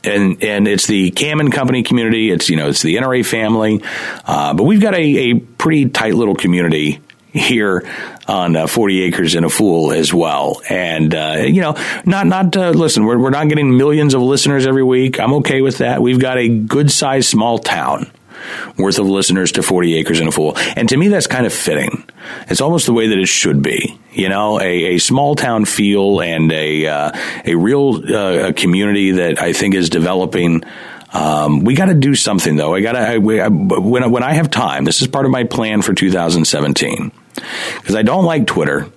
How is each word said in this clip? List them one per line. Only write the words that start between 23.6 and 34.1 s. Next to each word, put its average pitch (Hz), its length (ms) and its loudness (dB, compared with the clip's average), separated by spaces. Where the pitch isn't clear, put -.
be, - 360 -4
you 92 160 -2
know, 104 320 0
a, 90 340 0
a 87 40 2
small 143 360 0
town 120 300 0
feel 101 560 0
and 80 320 0
a, 78 340 -2
uh, 73 240 -2
a 85 100 0
real, 117 480 2
uh, 92 340 0
a 80 40 -2
community 95 600 0
that 87 280 0
I 87 120 0
think 101 220 0
is 87 140 0
developing. 87 720 0
Um, 76 520 0
we 123 100 2
gotta 190 200 2
do 139 200 4
something 95 420 0
though. 76 180 0
I 95 60 0
gotta, 117 180 0
I, 113 200 0
we, 107 220 2
I, 104 80 0
when, 104 600 2